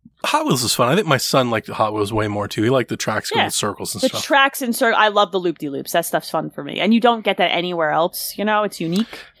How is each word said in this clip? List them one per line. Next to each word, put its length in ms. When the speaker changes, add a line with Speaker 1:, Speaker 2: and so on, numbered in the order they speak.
Speaker 1:
Hot 220
Wheels 180
was 100
fun. 140
I 80
think 120
my 100
son 340
liked 160
Hot 260
Wheels 200
way 160
more, 180
too. 160
He 60
liked 180
the 80
tracks 360
going 80
Speaker 2:
Yeah. 80
Speaker 1:
in 40
circles 420
and 80
Speaker 2:
The 60
Speaker 1:
stuff. 160
Speaker 2:
tracks 380
and 120
cir-, 200
I 160
love 240
the 80
loop-de-loops. 500
That 140
stuff's 240
fun 220
for 120
me. 160
And 140
you 80
don't 240
get 100
that 160
anywhere 400
else. 460
You 80
know, 180
it's 160
unique. 400